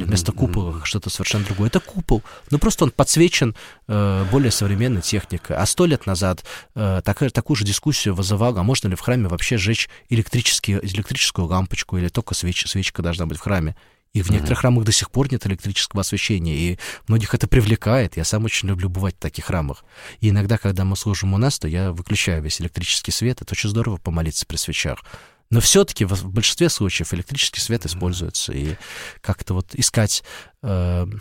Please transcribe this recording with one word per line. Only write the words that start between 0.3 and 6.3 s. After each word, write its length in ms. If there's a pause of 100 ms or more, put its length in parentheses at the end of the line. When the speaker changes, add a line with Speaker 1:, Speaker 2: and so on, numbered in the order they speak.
Speaker 2:
мгм, 100
мгм. 120
Speaker 1:
купола 300
что-то 260
совершенно 340
другое. 240
Это 100
купол, 460 (260)
но 80
просто 240
он 80
подсвечен, 640 (320)
э, 460
более 180
современной 520
техникой. 540
А 80
сто 220
лет 200
назад, 380 (300)